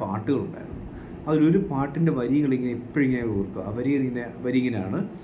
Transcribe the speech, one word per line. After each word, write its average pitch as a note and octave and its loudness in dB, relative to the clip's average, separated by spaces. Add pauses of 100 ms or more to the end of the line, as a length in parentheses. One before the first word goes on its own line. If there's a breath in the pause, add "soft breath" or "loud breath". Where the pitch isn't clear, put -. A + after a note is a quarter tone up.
പാട്ടുകളുണ്ടായിരുന്നു. G#2 -4 (460 loud breath)
അതിലൊരു D#3 6 (100)
പാട്ടിൻ്റെ C#3+ 2
വരികൾ C3+ 2
ഇങ്ങനെ B2 -2
എപ്പോഴും - 0
ഇങ്ങനെ B2 0 (120)
ഓർക്കുക. F#2+ -4
ആ - -4
വരി C3+ 0
ഇങ്ങനെ, B2 -2 (180)
വരി B2+ 2
ഇങ്ങനെയാണ്, A2 0 (260 loud breath)